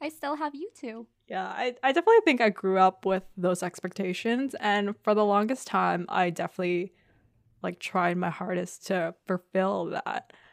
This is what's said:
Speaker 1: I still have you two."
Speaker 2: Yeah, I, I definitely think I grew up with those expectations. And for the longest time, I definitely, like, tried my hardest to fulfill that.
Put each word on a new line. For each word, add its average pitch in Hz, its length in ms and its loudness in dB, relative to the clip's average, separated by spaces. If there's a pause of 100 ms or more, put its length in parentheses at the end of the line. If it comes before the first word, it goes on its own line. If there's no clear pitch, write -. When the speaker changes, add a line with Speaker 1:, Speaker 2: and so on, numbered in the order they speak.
Speaker 1:
I 294 80 -6
still 302 280 -6
have 294 180 -6
you 339 200 -12
two." 226 320 -14 (220)
Speaker 2:
Yeah, 185 180 -6
I, 247 360 -4
I 269 100 4
definitely 427 320 6
think 269 160 4
I 220 100 4
grew 190 280 0
up 185 260 4
with 190 200 0 (120)
those 180 260 0
expectations. 196 1000 -4
And 202 420 0
for 214 120 2
the 214 100 4
longest 208 420 0
time, 175 420 0
I 180 220 0
definitely, 175 640 -4 (680)
like, 180 180 -8
tried 175 360 0
my 180 140 -2
hardest 180 580 -6
to 180 260 -2 (120)
fulfill 190 600 -2
that. - 460 -8 (200)